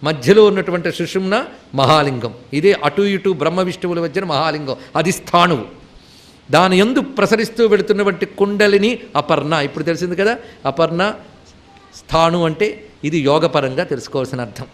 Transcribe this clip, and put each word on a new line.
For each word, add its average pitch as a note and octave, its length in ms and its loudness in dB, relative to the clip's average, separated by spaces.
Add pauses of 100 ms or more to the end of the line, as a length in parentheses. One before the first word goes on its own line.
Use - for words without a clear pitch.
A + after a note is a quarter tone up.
మధ్యలో D#3 420 4
ఉన్నటువంటి F3+ 460 0
సుషుమ్న F#3+ 540 -4 (300)
మహాలింగం. C3+ 580 2 (200)
ఇదే E3 200 4
అటు D3 280 0
ఇటు G3+ 280 0
బ్రహ్మ E3 320 -2
విష్ణువుల F3 380 -4
మధ్యన E3+ 240 -4
మహాలింగం, D3+ 520 -2 (200)
అది D#3+ 160 0
స్థాణువు. E3+ 540 2 (880)
దాని F3+ 280 4
యందు A#3+ 220 2
ప్రసరిస్తూ A3 680 0
వెళుతున్నటువంటి G3 580 0
కుండలిని G3+ 760 0 (160)
అపర్ణ. D3 380 0
ఇప్పుడు D3 300 -4
తెలిసింది E3 320 -4
కదా G#3+ 220 0 (280)
అపర్ణ E3 480 0 (840)
స్థాణు E3 500 2
అంటే, D#3+ 420 -4 (160)
ఇది D3+ 160 0
యోగపరంగా C#3+ 640 0
తెలుసుకోవాల్సిన C3 580 -6
అర్థం. A#2+ 320 -12